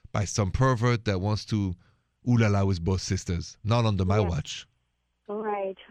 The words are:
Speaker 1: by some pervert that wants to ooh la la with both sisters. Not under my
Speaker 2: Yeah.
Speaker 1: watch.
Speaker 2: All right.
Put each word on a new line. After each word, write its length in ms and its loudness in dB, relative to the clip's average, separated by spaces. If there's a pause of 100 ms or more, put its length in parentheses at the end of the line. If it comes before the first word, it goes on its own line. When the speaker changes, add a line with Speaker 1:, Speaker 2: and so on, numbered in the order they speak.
(120)
Speaker 1:
by 140 -2
some 260 -2
pervert 540 2
that 160 0
wants 240 -2
to 300 -2 (520)
ooh 100 6
la 120 6
la 160 2
with 180 0
both 180 0
sisters. 640 -6
Not 220 2
under 180 2
my 140 2
Speaker 2:
Yeah. 100 2
Speaker 1:
watch. 400 -6 (600)
Speaker 2:
All 140 -6
right. 340 -4 (140)